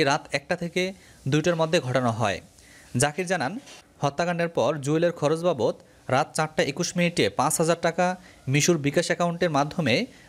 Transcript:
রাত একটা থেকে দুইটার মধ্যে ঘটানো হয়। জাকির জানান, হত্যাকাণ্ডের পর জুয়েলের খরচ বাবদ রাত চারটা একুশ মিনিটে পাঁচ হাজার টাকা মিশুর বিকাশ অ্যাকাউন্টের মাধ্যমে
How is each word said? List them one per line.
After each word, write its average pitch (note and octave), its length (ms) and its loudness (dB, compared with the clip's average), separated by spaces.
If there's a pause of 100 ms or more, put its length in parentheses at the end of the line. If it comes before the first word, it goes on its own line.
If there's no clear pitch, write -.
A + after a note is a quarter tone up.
রাত C#3+ 180 2 (100)
একটা D3 240 -4
থেকে E3+ 260 -4 (440)
দুইটার D#3 300 2
মধ্যে D#3+ 240 0
ঘটানো B2+ 320 0
হয়। G#2 260 0 (560)
জাকির D3 320 0
জানান, E3 260 -2 (480)
হত্যাকাণ্ডের E3+ 560 -2
পর B2+ 220 2
জুয়েলের D#3+ 340 0
খরচ D#3+ 300 -2
বাবদ D#3+ 320 0 (340)
রাত C3+ 260 2
চারটা D#3 280 0
একুশ C#3+ 320 -2
মিনিটে F3 360 2
পাঁচ D#3 280 0
হাজার E3 220 2
টাকা F3 260 0 (420)
মিশুর D3 300 2
বিকাশ C#3+ 280 0
অ্যাকাউন্টের E3+ 500 0
মাধ্যমে C#3+ 380 0 (340)